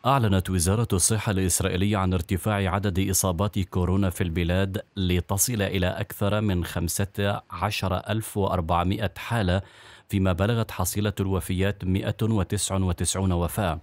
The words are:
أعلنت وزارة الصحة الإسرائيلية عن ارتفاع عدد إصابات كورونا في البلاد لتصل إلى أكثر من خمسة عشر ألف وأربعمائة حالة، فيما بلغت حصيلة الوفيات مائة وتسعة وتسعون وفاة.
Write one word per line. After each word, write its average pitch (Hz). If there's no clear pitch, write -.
أعلنت 107
وزارة 95
الصحة 107
الإسرائيلية 92
عن 95
ارتفاع 95
عدد 98
إصابات 98
كورونا 92
في -
البلاد 92
لتصل 98
إلى 92
أكثر 104
من 92
خمسة 101
عشر 92
ألف 107
وأربعمائة 90
حالة، 95
فيما 95
بلغت 110
حصيلة 104
الوفيات 95
مائة 92
وتسعة 98
وتسعون 92
وفاة. 85